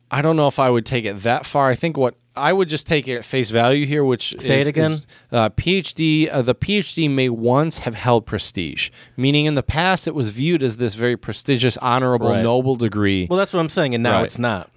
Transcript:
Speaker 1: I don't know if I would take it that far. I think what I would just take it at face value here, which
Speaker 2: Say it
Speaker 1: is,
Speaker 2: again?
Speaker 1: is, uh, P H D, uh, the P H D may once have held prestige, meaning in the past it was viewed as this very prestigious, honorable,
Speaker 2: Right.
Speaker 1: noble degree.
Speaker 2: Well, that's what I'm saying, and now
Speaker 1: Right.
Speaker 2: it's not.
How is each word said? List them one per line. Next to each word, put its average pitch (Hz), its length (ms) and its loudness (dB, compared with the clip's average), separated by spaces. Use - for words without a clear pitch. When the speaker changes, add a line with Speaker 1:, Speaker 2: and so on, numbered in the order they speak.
Speaker 1:
I 135 120 -2
don't 160 160 2
know 147 100 4
if 131 100 -2
I 131 120 4
would 117 160 2
take 120 200 -2
it 101 180 -4
that 120 220 0
far. 139 240 2
I 123 60 2
think 160 220 -4
what 127 180 0
I 147 160 2
would 190 160 0
just 151 180 -6
take 143 200 0
it 127 100 -4
at 107 80 -12
face 127 240 -2
value 127 360 2
here, 147 180 0
which 127 360 -2
Speaker 2:
Say 139 180 0
it 135 40 2
Speaker 1:
is, 143 60 2
Speaker 2:
again? 156 240 0
Speaker 1:
is, 151 100 -4
uh, 113 180 2
P 175 280 0
H - 160 -6
D, 156 360 2
uh, 147 120 0
the 120 140 0
P 202 220 -2
H - 180 -4
D 160 120 0
may 131 220 2
once 123 500 0
have 117 160 -6
held 120 300 2
prestige, - 640 -6
meaning 143 280 2
in 151 100 0
the 131 80 0
past 175 440 0
it 160 80 -4
was 123 140 -2
viewed 139 340 0
as 113 140 0
this 117 180 -4
very 120 220 -2
prestigious, 123 600 -2
honorable, 123 520 2
Speaker 2:
Right. 110 140 2
Speaker 1:
noble 127 320 2
degree. 101 540 0
Speaker 2:
Well, 180 100 0
that's 196 140 -2
what 180 60 0
I'm 160 100 0
saying, 147 240 -2
and 117 100 0
now 120 140 2
Speaker 1:
Right. 85 80 2
Speaker 2:
it's - 140 -8
not. 110 380 -2